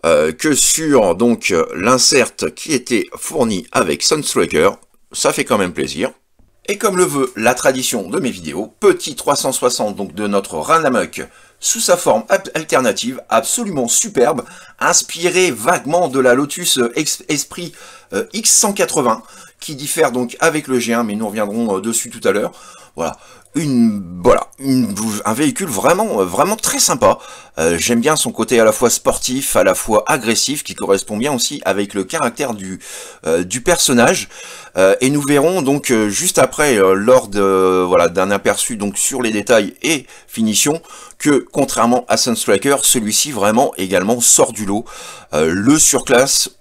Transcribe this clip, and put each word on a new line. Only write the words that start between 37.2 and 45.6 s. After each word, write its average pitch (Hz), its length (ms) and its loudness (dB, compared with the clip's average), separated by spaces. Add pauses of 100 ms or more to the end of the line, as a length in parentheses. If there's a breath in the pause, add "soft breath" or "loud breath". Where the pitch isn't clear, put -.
de, 95 580 2
voilà, 87 240 4
d'un 92 220 0
aperçu 101 460 0
donc 101 220 -4
sur 127 240 -2
les 113 100 -2
détails 101 500 2
et 147 240 -2 (220 loud breath)
finition, 113 520 -2 (360 loud breath)
que 143 340 2
contrairement 123 560 0
à 117 120 0
Sunstriker, 117 640 0
celui-ci 110 500 0
vraiment 110 440 2
également 95 440 0
sort - 320 2
du 104 140 -8
lot. 104 180 -4 (480 loud breath)
Euh, 78 180 2
le 110 280 2